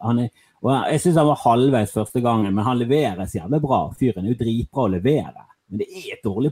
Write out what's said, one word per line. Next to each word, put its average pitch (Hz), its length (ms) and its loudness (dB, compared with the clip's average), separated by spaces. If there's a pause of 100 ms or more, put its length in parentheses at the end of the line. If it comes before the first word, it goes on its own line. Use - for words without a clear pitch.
Han 120 240 0
er, 117 80 -6 (300)
og 127 100 2
jeg, 127 100 0 (140)
jeg - 80 -2
synes 165 160 4
han 151 80 6
var 143 160 0
halvveis 120 480 4
første 113 320 -2
gangen, 110 320 2
men 107 80 0
han 123 160 0
leveres 117 560 -2
jævlig 127 260 -2
bra. 127 200 2 (180)
Fyren 110 240 0
er 117 80 0
jo 120 80 -6
dritbra 117 480 -2
å 95 80 0
levere. 110 480 -2 (240)
Men - 160 -6
det - 80 -10
er - 240 -16
et - 80 -10
dårlig 117 280 -2